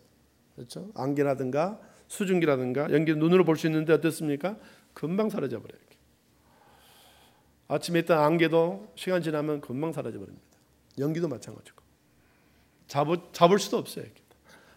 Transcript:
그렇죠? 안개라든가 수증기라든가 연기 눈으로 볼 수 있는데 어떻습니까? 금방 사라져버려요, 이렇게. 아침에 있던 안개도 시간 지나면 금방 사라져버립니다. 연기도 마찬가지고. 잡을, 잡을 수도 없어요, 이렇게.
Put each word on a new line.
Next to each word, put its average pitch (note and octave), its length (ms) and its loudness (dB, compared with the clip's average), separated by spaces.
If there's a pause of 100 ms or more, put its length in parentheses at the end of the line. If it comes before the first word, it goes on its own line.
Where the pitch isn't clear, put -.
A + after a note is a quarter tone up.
(560)
그렇죠? D3+ 380 -14
안개라든가 C#3 840 -2 (300)
수증기라든가 D3 840 0
연기 D#3 220 4
눈으로 E3+ 300 4
볼 D#3+ 120 2
수 E3 100 -2
있는데 D#3 260 2
어떻습니까? D#3 640 0 (380)
금방 G3 340 -2
사라져버려요, B2+ 500 -8
이렇게. - 180 -20 (1700)
아침에 E3 320 -2
있던 E3+ 180 2
안개도 E3 800 2
시간 F#3 260 -2
지나면 D3+ 380 -4
금방 D3 320 -6
사라져버립니다. A2+ 540 -12 (520)
연기도 D#3 300 -2
마찬가지고. A2 540 -14 (1040)
잡을, D3 300 0 (140)
잡을 F3 260 8
수도 G3+ 180 -4
없어요, - 300 -6
이렇게. - 160 -20 (540)